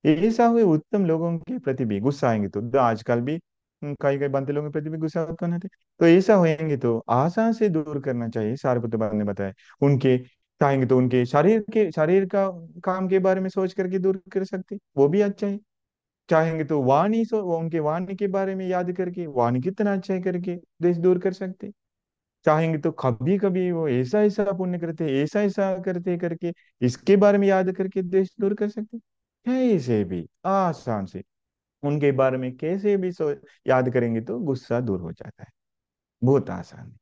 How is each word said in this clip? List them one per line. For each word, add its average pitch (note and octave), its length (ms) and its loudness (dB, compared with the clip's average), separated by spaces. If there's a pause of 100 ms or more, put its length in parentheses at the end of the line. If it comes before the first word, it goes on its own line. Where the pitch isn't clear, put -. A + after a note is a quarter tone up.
ऐसा G#3+ 400 4
हुए A#3 180 4
उत्तम F#3 420 2
लोगों E3 320 0
के B3 220 -8
प्रति C3 260 -4
भी G2+ 140 -2
गुस्सा C3+ 300 0
आएंगे G#2 180 0
तो, G2+ 140 -6
तो A#2+ 160 -2
आजकल A#2+ 440 2
भी, D3+ 180 -4 (440)
हम्म, C#3+ 180 -6
कई-कई C#3 260 -2
बनते C3+ 260 -4
लोगों D3 160 -4
के - 20 -10
प्रति D#3 180 -6
भी D#3+ 80 -8
गुस्सा D#3+ 260 -4
उत्पन्न E3+ 300 -6
होते। F3 140 -8 (320)
तो E3+ 80 6
ऐसा F#3+ 280 8
होएंगे D#3 420 2
तो A#2 320 0
आसान F3 440 2
से A3 160 0
दूर D3+ 320 -2
करना A#2+ 280 -4
चाहिए, A2 260 -2
सारिपुत्र A2+ 580 -2
ने G#2 100 0
बताया। G2 300 -4 (280)
उनके C3 420 4 (380)
चाहेंगे C#3 240 2
तो B2+ 120 4
उनके B2 280 2
शरीर G3+ 360 2
के, G#3 300 0
शरीर F3 340 2
का F#3 420 -4 (160)
काम F#3+ 240 -2
के F#3+ 120 2
बारे F#3+ 220 2
में F#3 80 -4
सोच F#3 240 -2
करके F#3+ 260 -4
दूर F#3+ 220 0 (100)
कर F#3+ 120 -2
सकते, F#3+ 360 -10 (180)
वो C#3 100 6
भी G3 140 2
अच्छा G3+ 260 -2
है। G3+ 120 -4 (720)
चाहेंगे D#3+ 340 2
तो D3 200 0
वाणी G3 420 2
सो-, A3 180 -4
वो E3+ 140 -2
उनके E3 220 -4
वाणी F3 360 -4
के G3+ 120 -4
बारे F#3+ 280 -2
में F#3+ 120 -6
याद F3+ 240 -2
करके, F3+ 360 -6
वाणी B2+ 340 0
कितना G3 320 -2
अच्छा F#3+ 200 -4
है F#3 80 -2
करके F3+ 340 -4
द्वेष F3 420 -2
दूर F3+ 220 4
कर F#3 140 -2
सकते। F#3+ 380 -12 (760)
चाहेंगे D#3+ 320 2
तो D#3+ 140 -2
कभी-कभी F3+ 800 0
वो E3 180 -2
ऐसा-ऐसा G3 640 2
पुण्य F3+ 280 -4
करते, D#3+ 440 -2
ऐसा-ऐसा F#3+ 580 -2
करते F3+ 360 -4
करके E3+ 360 -6 (280)
इसके B2+ 340 2
बारे G3+ 220 6
में G3+ 100 2
याद F#3+ 240 2
करके F#3+ 300 -4
द्वेष F#3 280 0 (100)
दूर G3+ 140 0
कर G#3 160 -4
सकते। G#3+ 300 -10 (760)
ऐसे B2 280 0
भी D3+ 260 -6 (160)
आसान E3 600 -2
से F#2+ 180 -14 (600)
उनके C#3+ 280 2
बारे C3 260 2
में B2+ 200 -6
कैसे G3 400 -2
भी F#3 140 -2
सो-, D3+ 240 -4 (320)
याद B2+ 220 2
करेंगे A#2 320 -2
तो G#3+ 180 -8
गुस्सा C3 400 -4
दूर G2+ 220 -4
हो E2+ 100 -10
जाता - 320 -18
है, - 60 -20 (760)
बहुत C3 260 2
आसान - 420 -12
है। - 100 -20